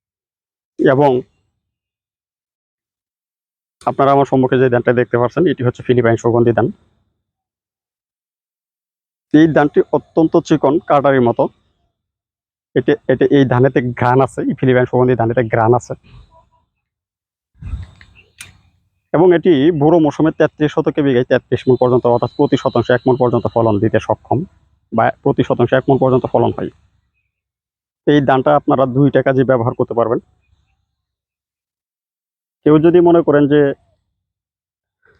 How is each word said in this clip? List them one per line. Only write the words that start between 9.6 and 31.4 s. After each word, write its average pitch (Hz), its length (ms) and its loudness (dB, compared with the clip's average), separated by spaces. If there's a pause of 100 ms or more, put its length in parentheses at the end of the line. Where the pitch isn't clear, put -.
অত্যন্ত 160 440 -2
চিকন, 156 420 0
কাটারির 139 420 0
মতো। 120 280 0 (1300)
এতে, 139 180 0 (160)
এতে 131 220 0
এই 139 140 4
ধানেতে 127 380 0
ঘ্রাণ 123 380 0
আছে, 131 220 -4
এই 247 120 -4
ফিলিপাইন 127 320 0
সুগন্ধি 127 300 0
ধানেতে 120 280 -2
ঘ্রাণ 113 300 0
আছে। 127 200 -6 (3250)
এবং 175 220 4
এটি 160 360 2
বুড়ো 160 280 2
মৌসুমে 156 340 0
তেত্রিশ 151 400 -2
শতকে 151 300 -4
বিঘায় 131 220 0
তেত্রিশ - 440 -4
মণ 127 80 2
পর্যন্ত, 123 300 0
অর্থাৎ 120 300 -2
প্রতি 143 200 0
শতাংশে 117 360 -4
এক 127 160 0
মণ 127 80 0
পর্যন্ত 120 300 -2
ফলন 113 320 -2
দিতে 107 220 -2
সক্ষম, 110 440 -6 (500)
বা 117 180 0 (100)
প্রতি 139 260 -2
শতাংশে 123 280 -2
এক 131 120 -2
মণ 135 100 2
পর্যন্ত 127 280 0
ফলন 113 320 -2
হয়। - 120 -10 (1400)
এই 147 140 2
ধানটা 135 360 0
আপনারা 135 300 0
দুইটা 131 360 0
কাজে 135 220 0
ব্যবহার 120 300 -2
করতে 120 200 -6
পারবেন। 117 240 -2 (2500)